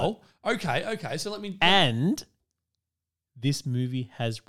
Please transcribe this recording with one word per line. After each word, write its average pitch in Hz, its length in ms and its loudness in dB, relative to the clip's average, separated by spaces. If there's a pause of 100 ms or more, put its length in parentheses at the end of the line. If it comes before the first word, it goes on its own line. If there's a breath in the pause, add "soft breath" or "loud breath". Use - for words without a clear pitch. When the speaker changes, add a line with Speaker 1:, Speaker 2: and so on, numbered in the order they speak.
(440 soft breath)
Speaker 1:
toilet. 233 120 0
Speaker 2:
okay, 170 380 -2
okay, 147 240 -6
so 202 140 -6
let 208 100 -10
me 202 200 -10
Speaker 1:
And 170 640 4 (1200)
this 139 240 0
movie 123 500 -4
has 113 340 -4